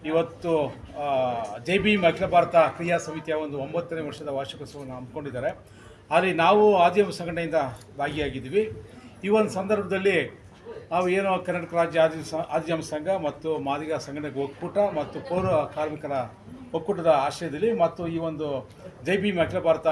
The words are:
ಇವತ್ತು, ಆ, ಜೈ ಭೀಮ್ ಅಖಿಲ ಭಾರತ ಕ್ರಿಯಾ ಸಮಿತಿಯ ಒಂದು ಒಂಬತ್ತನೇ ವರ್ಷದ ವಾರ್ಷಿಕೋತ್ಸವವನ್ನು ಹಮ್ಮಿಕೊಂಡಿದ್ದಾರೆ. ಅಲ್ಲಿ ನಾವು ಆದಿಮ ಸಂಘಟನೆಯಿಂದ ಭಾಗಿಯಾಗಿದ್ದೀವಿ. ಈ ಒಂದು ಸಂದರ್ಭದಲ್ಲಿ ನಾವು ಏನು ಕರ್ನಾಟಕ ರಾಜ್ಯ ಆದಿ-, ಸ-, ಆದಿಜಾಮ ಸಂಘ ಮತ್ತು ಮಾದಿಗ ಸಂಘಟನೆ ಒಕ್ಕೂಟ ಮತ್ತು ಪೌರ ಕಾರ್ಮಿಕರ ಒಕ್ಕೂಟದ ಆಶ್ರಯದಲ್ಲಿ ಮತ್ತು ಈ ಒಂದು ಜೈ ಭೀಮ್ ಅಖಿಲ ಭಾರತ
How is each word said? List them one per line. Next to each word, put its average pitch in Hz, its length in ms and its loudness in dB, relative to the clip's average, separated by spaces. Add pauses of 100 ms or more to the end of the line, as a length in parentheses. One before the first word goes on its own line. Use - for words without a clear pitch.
ಇವತ್ತು, 160 600 0 (360)
ಆ, 123 560 -2
ಜೈ 165 200 0
ಭೀಮ್ 202 260 2
ಅಖಿಲ 170 220 4
ಭಾರತ 170 300 4
ಕ್ರಿಯಾ 170 420 4
ಸಮಿತಿಯ 160 360 -6
ಒಂದು 151 240 -4
ಒಂಬತ್ತನೇ 160 420 -6
ವರ್ಷದ 147 280 -8
ವಾರ್ಷಿಕೋತ್ಸವವನ್ನು 135 680 -8
ಹಮ್ಮಿಕೊಂಡಿದ್ದಾರೆ. 131 920 -8 (260)
ಅಲ್ಲಿ 180 240 4
ನಾವು 202 420 8
ಆದಿಮ 180 340 6
ಸಂಘಟನೆಯಿಂದ 170 440 -4 (440)
ಭಾಗಿಯಾಗಿದ್ದೀವಿ. 147 720 -2 (520)
ಈ 190 40 -2
ಒಂದು 214 220 4
ಸಂದರ್ಭದಲ್ಲಿ 190 880 0 (520)
ನಾವು 180 180 2
ಏನು 185 360 0
ಕರ್ನಾಟಕ 170 300 -4
ರಾಜ್ಯ 165 260 2
ಆದಿ-, 160 300 2
ಸ-, 160 40 -10
ಆದಿಜಾಮ 160 460 -2
ಸಂಘ 151 280 -8
ಮತ್ತು 156 500 -2
ಮಾದಿಗ 147 360 -4
ಸಂಘಟನೆ 139 480 -6
ಒಕ್ಕೂಟ 151 360 -6
ಮತ್ತು 160 500 -2
ಪೌರ 185 180 0 (280)
ಕಾರ್ಮಿಕರ 151 360 -4 (640)
ಒಕ್ಕೂಟದ 165 320 -2
ಆಶ್ರಯದಲ್ಲಿ 151 680 2
ಮತ್ತು 170 340 0
ಈ 165 120 -4
ಒಂದು 151 520 -4 (340)
ಜೈ 175 120 2
ಭೀಮ್ 196 220 0
ಅಖಿಲ 170 200 0
ಭಾರತ 165 340 2